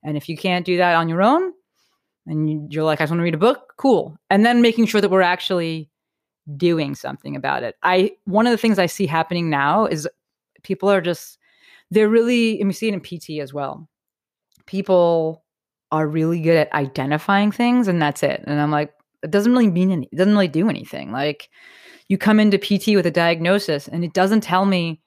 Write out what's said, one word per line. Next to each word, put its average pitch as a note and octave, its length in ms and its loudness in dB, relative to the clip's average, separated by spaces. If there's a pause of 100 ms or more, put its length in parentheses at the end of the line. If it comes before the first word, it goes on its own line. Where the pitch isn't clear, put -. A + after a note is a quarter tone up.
And D3+ 100 -6
if D3 140 -10
you D#3+ 80 -8
can't F3+ 280 -4
do F3+ 120 -2
that F3 180 2
on E3 140 0
your E3+ 120 -2
own, E4 300 2 (760)
and D#3 220 -2
you, D3+ 200 -6
you're D3+ 160 -4
like, D#3 160 0
"I - 20 2
just D3+ 80 -2
wanna E3+ 120 0
read E3+ 120 -2
a D3+ 40 -6
book," A#3+ 380 0
cool. G3 400 0 (120)
And G3+ 160 6
then A#3+ 160 4
making A3+ 240 4
sure G#3+ 160 0
that G3 80 0
we're F#3+ 120 4
actually E3+ 680 -2 (680)
doing D#3 400 0
something C#3 400 -12
about C3+ 280 -4
it. A#2 200 -8
I, F#3 280 2 (140)
one G#3+ 220 2
of B3 40 2
the A3+ 60 0
things G#3+ 220 2
I F3+ 60 2
see F3+ 220 -4
happening E3 420 -2
now D3+ 380 0
is D#3 200 -6 (560)
people F#3+ 260 -4
are G3 120 2
just, - 380 -8 (520)
they're G#3+ 180 4
really, A#3 500 2
and G3+ 100 0
we F#3+ 40 -2
see - 140 -6
it G#3+ 60 -2
in F#3 80 -6
P F3 180 -16
T D3+ 220 -10
as C#3 120 -12
well. C#3+ 360 -10 (760)
People E3+ 760 0 (480)
are D#3 160 -2
really D#3+ 340 -2
good E3 160 2
at D3+ 160 0
identifying D3+ 760 -2
things, A#3+ 360 0
and F3 140 0
that's D3 220 -2
it. C#3 240 -2
And D3 140 -2
I'm D3 100 0
like, D3 220 -2 (300)
"It D#3 80 -8
doesn't G#3 200 2
really A#3+ 200 4
mean F#3 200 0
any-, D#3 200 -4
it - 60 -14
doesn't G3 160 4
really G3 140 2
do D#3+ 220 0
anything." C#2+ 420 -10
Like, C#3+ 380 -6 (580)
you G3 100 0
come G#3+ 220 4
into G3+ 200 4
P G3+ 200 -2
T G#3 160 0
with F3+ 120 2
a E3 40 0
diagnosis, E3+ 760 0
and E3+ 160 -6
it E3 100 -8
doesn't G3 280 2
tell F#3 240 0
me E3+ 420 -2